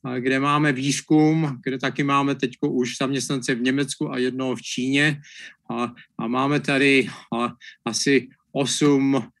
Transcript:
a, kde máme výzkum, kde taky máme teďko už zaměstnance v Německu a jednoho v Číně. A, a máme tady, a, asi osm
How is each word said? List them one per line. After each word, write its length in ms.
a, 140
kde 220
máme 320
výzkum, 920
kde 140
taky 240
máme 320
teďko 360
už 260
zaměstnance 580
v 80
Německu 500
a 60
jednoho 380
v 60
Číně. 580
A, 220
a 100
máme 320
tady, 480
a, 140
asi 440
osm 680